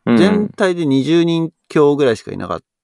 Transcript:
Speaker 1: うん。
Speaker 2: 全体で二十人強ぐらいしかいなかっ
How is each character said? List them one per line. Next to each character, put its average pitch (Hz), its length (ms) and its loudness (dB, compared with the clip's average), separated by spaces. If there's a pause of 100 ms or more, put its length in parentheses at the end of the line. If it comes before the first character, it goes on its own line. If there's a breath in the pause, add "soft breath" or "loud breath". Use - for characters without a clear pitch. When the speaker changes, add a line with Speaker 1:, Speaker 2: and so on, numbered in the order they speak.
Speaker 1:
う 117 100 0
ん。 - 20 2
Speaker 2:
全 208 320 2
体 185 260 -4
で 170 120 -4
二 135 160 0
十 165 220 0
人 165 280 -2 (160)
強 147 280 2
ぐ 143 80 0
ら 120 80 2
い 101 40 -2
し - 60 -18
か 98 100 -14
い 95 40 -10
な 95 120 -10
か 87 80 -6
っ 87 60 -14 (220)